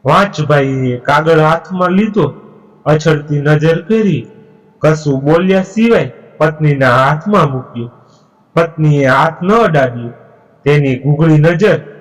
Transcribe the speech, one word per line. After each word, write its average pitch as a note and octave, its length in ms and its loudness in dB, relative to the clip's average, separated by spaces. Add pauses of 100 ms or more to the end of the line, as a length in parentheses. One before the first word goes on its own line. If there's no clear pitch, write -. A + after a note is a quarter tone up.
વાંચ." F3 380 0
ભાઈએ C3+ 540 -2
કાગળ D#3 420 0
હાથમાં E3+ 520 0
લીધો, F#3+ 440 0 (520)
અછડતી D3+ 540 0
નજર D3+ 420 0
ફેરી, G3+ 440 -2 (520)
કશું D3+ 420 0
બોલ્યા F3+ 420 2
સિવાય G#3+ 500 0 (260)
પત્નીના D3+ 560 0
હાથમાં D3+ 560 0
મૂક્યું. A#2+ 420 -10 (640)
પત્નીએ D#3 520 0
હાથ D3+ 360 0
ન F#3+ 100 0
અડાડ્યું. C3 600 0 (520)
તેની C#3+ 320 2
ગૂગળી D3+ 420 2
નજર E3+ 420 2 (200)